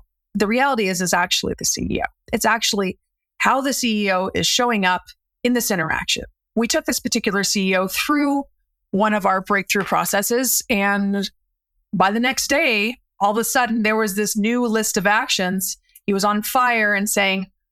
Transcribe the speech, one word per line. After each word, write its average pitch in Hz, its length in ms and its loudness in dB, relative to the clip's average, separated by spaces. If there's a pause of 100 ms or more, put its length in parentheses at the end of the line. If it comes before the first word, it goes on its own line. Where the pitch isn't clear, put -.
(340)
The 208 120 0
reality 233 420 0
is, 180 120 -2
is 180 140 -2
actually - 440 0
the - 60 -6
C - 260 -2
E - 120 -4
O. - 40 -2 (260)
It's 226 120 0
actually 214 540 -2 (400)
how 247 220 2
the 269 120 -2
C 214 340 0
E 190 60 2
O 185 220 0
is 170 120 0
showing 233 380 2
up 185 200 0 (380)
in 247 120 2
this 233 160 0
interaction. - 540 -2 (300)
We 226 140 0
took - 160 0
this - 160 -2
particular 202 420 -2
C 190 280 0
E 190 60 2
O 190 120 0
through 285 560 0 (460)
one 214 240 2
of 196 100 0
our 190 160 2
breakthrough 190 440 0
processes, 208 840 0
and 202 640 0 (600)
by 185 180 4
the 226 100 0
next 254 280 0
day, 247 500 0 (200)
all 202 140 2
of 214 60 -2
a 226 60 0
sudden, 233 380 0
there 214 140 2
was 220 180 0
this 208 220 -2
new 233 300 2
list 220 300 0
of 190 100 2
actions. 196 680 0 (300)
He 208 60 -2
was 196 120 0
on 208 180 2
fire 233 520 2
and 202 140 -2
saying, 190 420 0 (220)